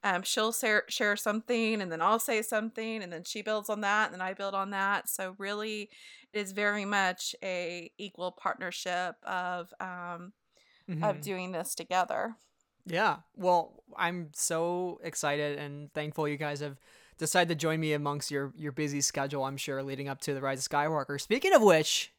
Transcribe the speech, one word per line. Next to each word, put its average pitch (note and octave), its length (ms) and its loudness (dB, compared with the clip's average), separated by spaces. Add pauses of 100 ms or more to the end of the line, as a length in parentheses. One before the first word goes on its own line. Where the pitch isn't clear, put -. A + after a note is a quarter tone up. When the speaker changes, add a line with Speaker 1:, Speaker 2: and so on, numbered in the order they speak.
Speaker 1:
Um, F#3+ 200 2
she'll A3 280 2
share, A3 380 2
share G#3 260 2
something, A3 680 0
and F3+ 100 -4
then D#3+ 100 -2
I'll G#3 180 6
say A3+ 220 2
something, A3 640 -4
and F3 100 -10
then E3 100 -10
she - 180 -8
builds G#3+ 280 -2
on G#3+ 120 -2
that, G#3 240 4
and - 80 -6
then F#3 120 -8
I F#3+ 80 -4
build G3 220 -6
on G3 160 -2
that. G3 380 0
So F#3+ 280 -4
really, G#3 520 -6 (440)
it G#3+ 60 -2
is G3 140 -6
very G#3 320 0
much G3 580 0
a F3 540 -6
equal F3+ 340 -6
partnership F3+ 920 -4
of, F3+ 560 -6
um, F3+ 540 -10 (560)
Speaker 2:
Mm-hmm. E3 140 -2
Speaker 1:
of F#3+ 180 2
doing F#3 300 -4
this F3 240 -4
together. G#3+ 600 0 (480)
Speaker 2:
Yeah. F3+ 320 0 (180)
Well, F3 480 2 (140)
I'm F3 360 -2
so F3 680 -2
excited D3 560 -2
and C#3+ 340 -12
thankful D3+ 360 -2
you D3 80 -2
guys D3 240 -4
have C#3 160 -8 (400)
decided E3+ 320 4
to E3+ 120 2
join D#3+ 200 2
me D#3 100 2
amongst D3 400 0
your, C#3 240 -2
your D3+ 160 -6
busy C#3+ 300 0
schedule, C#3 420 0
I'm C3+ 140 -4
sure, C3+ 260 -4
leading C#3 240 -6
up C#3 140 -6
to D3 120 -2
The C3+ 80 -2
Rise C3+ 240 -2
of - 60 -4
Skywalker. D3 480 2
Speaking E4 340 4
of C#4 80 12
which E3 580 6